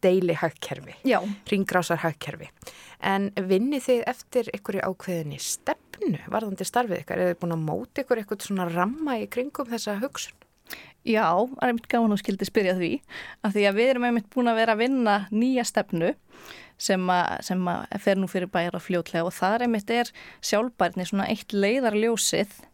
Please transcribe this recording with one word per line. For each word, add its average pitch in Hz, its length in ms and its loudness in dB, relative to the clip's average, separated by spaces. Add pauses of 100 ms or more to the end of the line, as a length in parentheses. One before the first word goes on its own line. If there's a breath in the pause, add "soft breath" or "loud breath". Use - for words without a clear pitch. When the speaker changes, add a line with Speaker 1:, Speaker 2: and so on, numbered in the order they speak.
Speaker 1:
deilihagkerfi, 170 920 0 (100)
Speaker 2:
Já. 247 140 4 (260)
Speaker 1:
hringrásarhagkerfi. 175 1040 -2 (520 loud breath)
En 196 360 0
vinnið 202 480 0
þið 240 220 2
eftir 240 460 -4
einhverju 196 360 -4
ákveðinni 165 520 -6
stefnu - 800 -4 (120)
varðandi 202 320 -4
starfið 233 400 0
ykkar? 175 160 -4
Eruð 180 140 2
þið - 80 -10
búin 170 140 -2
að 160 100 -2
móta 208 380 -4
ykkur 226 180 0
eitthvað 202 260 -8
svona 185 220 -2
ramma 240 500 0
í 208 80 -6
kringum 254 400 -6
þessa 220 320 -4
hugsun? - 360 -8 (680 loud breath)
Speaker 2:
Já, 220 180 2
það 208 400 2
er 247 80 4
einmitt 233 180 -2
gaman 233 220 4
að 208 60 4
þú 202 80 -2
skyldir 196 240 -2
spyrja 190 260 2
því, 175 180 0 (520 loud breath)
af 202 100 0
því 202 140 4
að 196 100 2
við 247 140 4
erum 247 160 0
einmitt 233 240 0
búin 240 180 2
að 226 80 2
vera 226 160 4
að 208 80 -2
vinna 240 360 4 (100)
nýja 240 360 2
stefnu 196 500 0 (600 loud breath)
sem 185 320 0
að, 180 220 2 (140)
sem 180 280 -2
að - 140 -4 (160)
fer 196 180 2
nú 190 100 0
fyrir 180 220 -4
bæjar 175 260 -2
og 165 80 -6
fljótlega 170 400 -2
og 180 80 -2
þar 214 320 0
einmitt 226 300 0
er 240 160 0 (320 loud breath)
sjálfbærni 190 640 0
svona 196 240 0
eitt - 240 -4
leiðarljósið 214 960 2 (240)